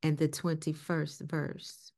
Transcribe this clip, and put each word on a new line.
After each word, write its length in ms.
and 160
the 100
twenty-first 920
verse. 760